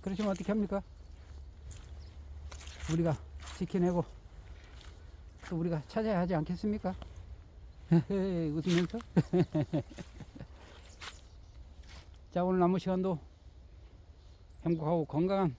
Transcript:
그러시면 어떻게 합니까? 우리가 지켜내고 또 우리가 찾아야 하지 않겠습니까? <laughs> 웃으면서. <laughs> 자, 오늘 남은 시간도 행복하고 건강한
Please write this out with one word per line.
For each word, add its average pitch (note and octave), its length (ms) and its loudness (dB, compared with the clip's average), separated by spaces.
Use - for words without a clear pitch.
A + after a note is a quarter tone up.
그러시면 G3 300 0
어떻게 G3 200 -2
합니까? G3+ 320 2
우리가 E3 260 4
지켜내고 F3 440 4
또 E3+ 100 0
우리가 E3 300 2
찾아야 A3 320 2
하지 F3 140 2
않겠습니까? F#3 600 0
<laughs> E3 200 8
웃으면서. F3 880 2
<laughs> D#3+ 720 4
자, F3+ 120 2
오늘 F#3 160 6
남은 F3+ 180 8
시간도 F#3 400 2
행복하고 D#3+ 400 4
건강한 F3+ 540 4